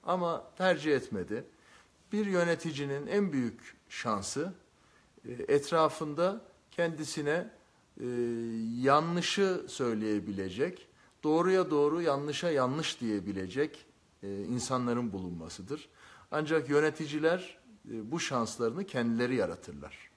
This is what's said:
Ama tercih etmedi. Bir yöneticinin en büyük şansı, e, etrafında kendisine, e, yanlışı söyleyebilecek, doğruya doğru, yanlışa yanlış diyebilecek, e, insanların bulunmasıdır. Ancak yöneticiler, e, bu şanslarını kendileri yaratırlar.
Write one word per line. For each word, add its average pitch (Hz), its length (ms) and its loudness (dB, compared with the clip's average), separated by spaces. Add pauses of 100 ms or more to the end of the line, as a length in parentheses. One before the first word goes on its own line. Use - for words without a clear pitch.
Ama 170 400 -2 (140)
tercih 156 380 4
etmedi. 104 500 -4 (680)
Bir 208 140 0
yöneticinin 160 840 0
en 196 240 2
büyük 123 460 -2 (120)
şansı, 123 640 -2 (720)
e, - 60 -10
etrafında 151 1080 2 (300)
kendisine, 160 800 -2 (500)
e, 123 60 -8 (760)
yanlışı 175 880 4
söyleyebilecek, 107 1200 -2 (360)
doğruya 175 480 4
doğru, 147 300 4
yanlışa 147 500 0
yanlış 139 500 0
diyebilecek, 104 840 -2 (380)
e, 98 200 -6
insanların 120 680 -2
bulunmasıdır. 90 760 -8 (420)
Ancak 151 380 0
yöneticiler, 156 960 2 (280)
e, 113 200 -6
bu 170 80 -2
şanslarını 120 680 0
kendileri 120 500 0
yaratırlar. 85 800 -6